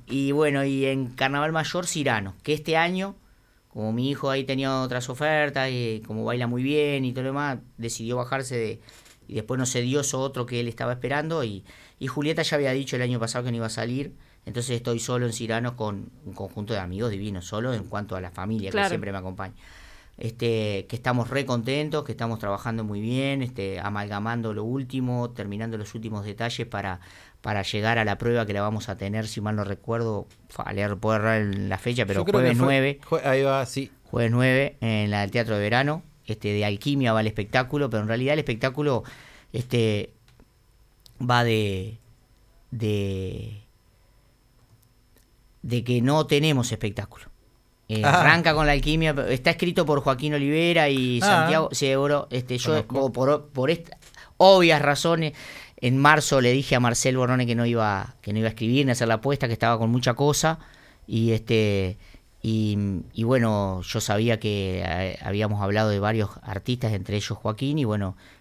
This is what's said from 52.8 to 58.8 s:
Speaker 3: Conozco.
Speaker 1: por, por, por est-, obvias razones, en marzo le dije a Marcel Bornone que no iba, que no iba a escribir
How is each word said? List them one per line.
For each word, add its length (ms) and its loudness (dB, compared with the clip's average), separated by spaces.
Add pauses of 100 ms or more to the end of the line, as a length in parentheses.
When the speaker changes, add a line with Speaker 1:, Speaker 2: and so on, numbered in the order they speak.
Speaker 3:
Conozco. 260 0
Speaker 1:
por, 280 2
por, 80 -18
por 220 0
est-, 200 -4 (460)
obvias 460 10
razones, 500 2 (480)
en 160 4
marzo 460 6
le 100 6
dije 220 2
a 60 6
Marcel 360 2
Bornone 300 2
que 80 0
no 100 2
iba, 560 0
que 140 -6
no 60 0
iba 80 2
a 20 0
escribir 340 2